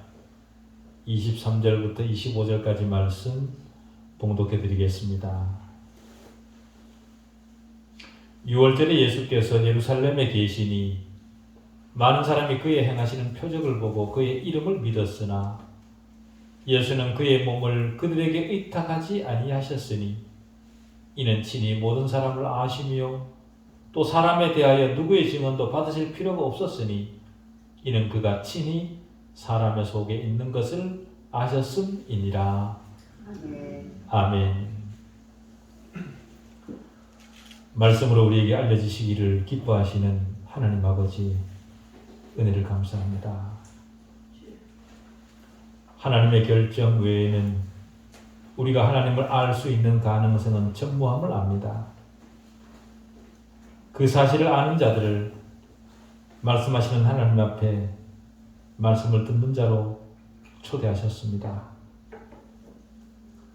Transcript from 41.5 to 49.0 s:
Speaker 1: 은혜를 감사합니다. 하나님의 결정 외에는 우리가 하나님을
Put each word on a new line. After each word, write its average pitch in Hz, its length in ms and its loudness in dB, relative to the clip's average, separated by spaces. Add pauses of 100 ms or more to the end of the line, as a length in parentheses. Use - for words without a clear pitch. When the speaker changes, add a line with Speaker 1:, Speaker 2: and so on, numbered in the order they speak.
Speaker 1:
은혜를 101 240 2
감사합니다. 98 840 -4 (2500)
하나님의 117 480 6
결정 113 560 4
외에는 104 580 2 (1000)
우리가 127 300 4
하나님을 127 360 2